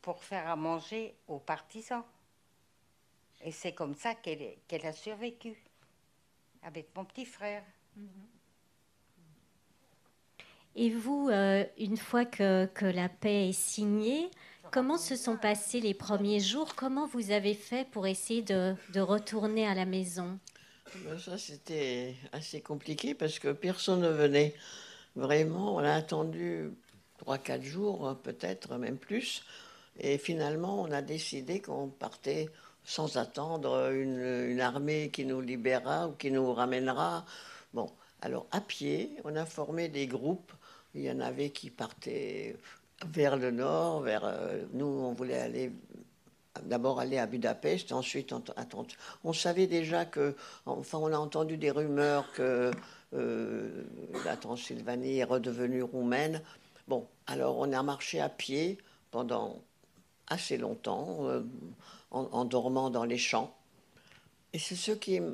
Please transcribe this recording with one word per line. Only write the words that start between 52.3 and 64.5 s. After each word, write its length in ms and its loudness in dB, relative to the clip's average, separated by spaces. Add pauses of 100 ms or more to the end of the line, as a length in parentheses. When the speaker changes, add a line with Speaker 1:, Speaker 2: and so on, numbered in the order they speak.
Speaker 3:
que, 400 4 (420)
euh, 680 -2 (400)
la 120 -2
Transylvanie 840 -2
est 60 4
redevenue 580 0
roumaine. 600 0 (460)
Bon, 200 0 (180)
alors 320 0
on 140 2
a 100 4
marché 380 -2
à 80 2
pied 480 -2 (360)
pendant 500 -2 (640)
assez 320 0
longtemps, 680 -2
euh, 160 0 (680)
en, 220 -2
en 120 2
dormant 460 2
dans 140 0
les 120 0
champs. 400 0 (960)